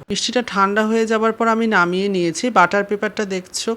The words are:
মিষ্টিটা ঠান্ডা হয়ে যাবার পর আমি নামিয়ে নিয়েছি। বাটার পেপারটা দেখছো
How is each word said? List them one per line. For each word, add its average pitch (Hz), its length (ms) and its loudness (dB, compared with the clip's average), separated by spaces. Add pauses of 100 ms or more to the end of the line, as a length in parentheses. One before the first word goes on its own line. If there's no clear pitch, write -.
মিষ্টিটা 226 380 -2
ঠান্ডা 196 400 2
হয়ে 226 200 2
যাবার 220 260 0
পর 226 160 -2
আমি 226 180 0
নামিয়ে 185 420 2
নিয়েছি। 175 420 -2
বাটার 202 340 4
পেপারটা 208 400 -4
দেখছো 190 520 -8